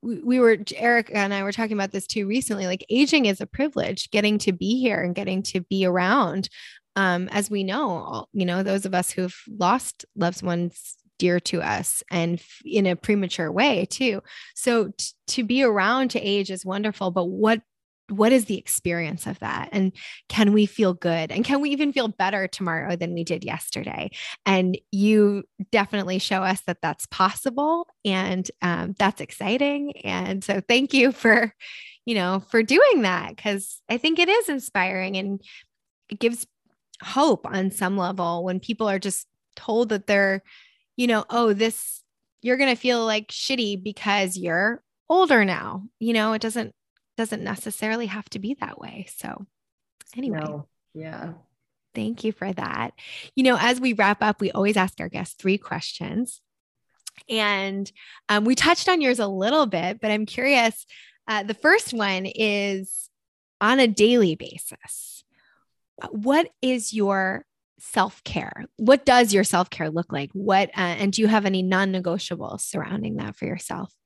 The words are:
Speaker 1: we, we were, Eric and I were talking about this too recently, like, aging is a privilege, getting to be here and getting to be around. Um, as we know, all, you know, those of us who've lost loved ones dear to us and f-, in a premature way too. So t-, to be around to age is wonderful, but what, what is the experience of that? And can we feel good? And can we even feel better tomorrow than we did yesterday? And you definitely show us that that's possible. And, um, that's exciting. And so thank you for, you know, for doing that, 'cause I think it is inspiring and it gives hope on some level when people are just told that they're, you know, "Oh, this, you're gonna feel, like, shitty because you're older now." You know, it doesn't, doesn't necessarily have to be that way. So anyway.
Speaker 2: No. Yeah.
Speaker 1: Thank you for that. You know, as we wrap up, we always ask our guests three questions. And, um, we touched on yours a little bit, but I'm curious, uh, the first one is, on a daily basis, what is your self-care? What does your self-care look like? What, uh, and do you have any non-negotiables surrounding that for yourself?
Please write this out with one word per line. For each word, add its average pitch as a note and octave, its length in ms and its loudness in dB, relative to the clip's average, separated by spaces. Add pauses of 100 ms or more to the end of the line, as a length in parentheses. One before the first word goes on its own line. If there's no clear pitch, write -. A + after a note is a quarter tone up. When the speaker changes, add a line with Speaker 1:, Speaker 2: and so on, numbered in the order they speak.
Speaker 1:
we, A#3 180 -6
we B3+ 200 2
were, A3+ 180 8 (180)
Eric A#3 380 2
and G3+ 180 0
I G3 120 -2
were G3+ 80 -4
talking A3 220 -4
about G3 180 -2
this G3 160 -6
too G#3 180 -2
recently, G#3 400 -2
like, F#3 240 -4
aging C4 380 4
is F#3+ 120 0
a - 60 -6
privilege, - 640 -4
getting G#3 300 2
to G3+ 120 0
be G3 280 0
here A3 200 0
and F3 140 -2
getting F#3+ 300 -4
to - 180 -4
be F#3+ 240 0
around. F#3 640 2 (480)
Um, F#3 340 0
as G#3 180 -2
we G3+ 140 -2
know, A3 260 -2
all, - 440 -6
you F#3+ 120 0
know, F3+ 180 0
those G3 220 0
of F#3+ 80 -4
us F3+ 180 0
who've F3+ 360 -6
lost G#3 580 0 (120)
loved F3 260 -2
ones F3 540 -4 (220)
dear F3 200 4
to E3+ 220 -4
us G2+ 500 -4
and E3+ 280 -2
f-, - 260 -20
in G3+ 200 2
a F3+ 120 2
premature F#3 520 -2
way G#3 400 2
too. A3+ 320 -2 (340)
So A3+ 420 0
t-, - 80 -6 (220)
to - 180 -2
be B3 180 2
around A#3 480 2
to - 80 -2
age G3 320 -2
is F#3 140 -10
wonderful, G3 460 -4
but F3 160 -2
what, G#3+ 340 2 (480)
what G#3+ 240 4
is B3 100 6
the G3+ 140 -2
experience E3+ 680 -4
of G3 140 -8
that? - 320 -6
And F#3+ 220 2 (340)
can G#3 240 4
we G#3 140 6
feel G3 280 2
good? E3 380 -2
And A3+ 140 0
can C#4 160 0
we D4 80 0
even C#4+ 240 0
feel A#3 160 0
better G3 360 -2
tomorrow F3 520 -4
than F3 160 -4
we E3+ 100 -4
did F3+ 220 -6
yesterday? - 680 -8 (340)
And F#3 320 2 (140)
you G3+ 540 4 (260)
definitely G3 480 0
show F#3+ 240 -2
us F#3 240 0
that F3 140 -4
that's D#3+ 240 -4
possible. C#4 840 -2 (160)
And, F#3+ 480 -2 (100)
um, F3 380 -2
that's - 220 2
exciting. C#4+ 720 -2 (100)
And F#3+ 400 -4
so G3+ 160 -2
thank B3+ 340 2
you C4 200 6
for, A3+ 420 4 (500)
you A#3 100 -2
know, F#3+ 340 0
for A3+ 140 4
doing F4+ 400 6
that, F3+ 340 -2
'cause G3 500 -6
I A#3 100 -2
think D#4+ 220 0
it F4 80 6
is G#4+ 220 2
inspiring F#3+ 640 -2
and G3 260 -4 (680)
it G#3+ 100 -10
gives A#3 260 -2 (580)
hope C#4+ 440 0
on F#3+ 240 -2
some G3 260 -4
level F3 460 -4
when F#3 160 -4
people A3 280 -4
are G3 120 0
just - 260 -6 (300)
told A#3 340 -2
that G#3 160 -2
they're, G3 380 2 (520)
you B3 120 0
know, A3 240 2
"Oh, A#3 200 4
this, A3 520 -2 (400)
you're B3+ 140 2
gonna C4 180 4
feel, A#3+ 280 0
like, G#3+ 260 -2
shitty G#3+ 520 -2
because G3 560 -2
you're F3+ 460 0 (260)
older D#4 340 6
now." F#3+ 440 -4 (120)
You A#3 140 0
know, A3 200 2
it A3 100 -4
doesn't, A3+ 320 -6 (420)
doesn't A3 260 -4
necessarily G#3+ 600 -6
have G3+ 240 -10
to G#3+ 100 -10
be G#3 200 -6
that - 200 -10
way. - 360 -14
So - 320 -12 (680)
anyway. A#3 260 -6
Speaker 2:
No. D3 260 -10 (260)
Yeah. D#3+ 400 -12 (640)
Speaker 1:
Thank A3+ 280 -6
you A3 100 -2
for F#3+ 200 -6
that. - 400 -6 (420)
You C4 100 2
know, B3 140 6
as B3 220 2
we B3+ 120 0
wrap G3+ 280 2
up, G#3 180 0
we G3 120 -2
always G#3 260 2
ask F#3+ 220 0
our F3 100 -8
guests - 240 -10
three G3 240 0
questions. - 840 -8 (880)
And, G3 640 -2 (380)
um, G#3 160 4
we B3 80 4
touched D#4+ 340 2
on F4+ 140 4
yours B3 160 2
a G#3+ 100 0
little G#3+ 380 2
bit, F#3 340 -4
but G#3+ 120 -2
I'm G#3+ 160 0
curious, B3 580 0 (420)
uh, G#3+ 140 -2
the G#3 140 -6
first F4+ 380 4
one G3 340 -2
is, G3+ 800 -2 (500)
on A#3+ 200 4
a B3+ 80 8
daily G#3+ 480 6
basis, - 880 -16 (840)
what C4 400 2 (140)
is B3+ 300 0
your G3 520 0 (320)
self-care? - 880 -4 (120)
What C4 280 6
does B3 280 6
your F#3+ 100 6
self-care F3 480 -2
look E3 200 -4
like? - 220 -6
What, G3 360 2
uh, F3 280 -2
and G3 160 0
do A3 80 0
you G#3+ 60 4
have G#3+ 180 4
any F#3+ 160 0
non-negotiables F#3 1000 -2
surrounding G#3+ 560 -6
that - 180 -8
for - 100 -10
yourself? - 480 -8 (120)